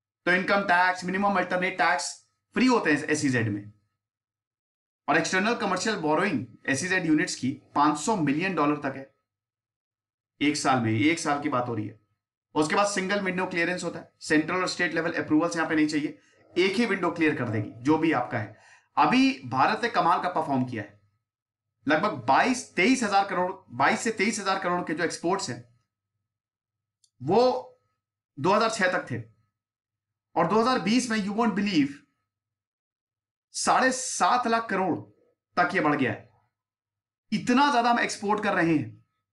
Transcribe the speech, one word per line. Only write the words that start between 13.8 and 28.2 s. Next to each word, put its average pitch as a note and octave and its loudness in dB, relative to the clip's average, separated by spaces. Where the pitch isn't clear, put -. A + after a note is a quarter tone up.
होता E3 -8
है, - -18
सेंट्रल D#3+ 0
और F3+ -2
स्टेट E3+ -2
लेवल E3 -2
अप्रूवल्स D#3+ 0
यहाँ D#3+ -2
पे E3 -2
नहीं D3+ 4
चाहिए, D3+ -4
एक F#3+ 2
ही A#3+ 2
विंडो F3+ -2
क्लियर D#3 0
कर A#2+ -4
देगी A2 -4
जो D3+ 4
भी D#3+ 2
आपका B2 -2
है। A2 -10
अभी B3+ 4
भारत C#3 0
ने A#3+ 0
कमाल F3+ 2
का F#3 -2
परफॉर्म D3 0
किया A#2 -8
है, - -18
लगभग D3+ 0
बाईस, F#3+ 2
तेईस A#3+ 2
हजार G3 2
करोड़, F3+ -2
बाईस D3 0
से A#3 -2
तेईस A3 -2
हजार F#3+ -2
करोड़ F3+ -2
के F3 -6
जो E3+ -4
एक्सपोर्ट्स E3+ -4
हैं A2+ -10
वो F3 2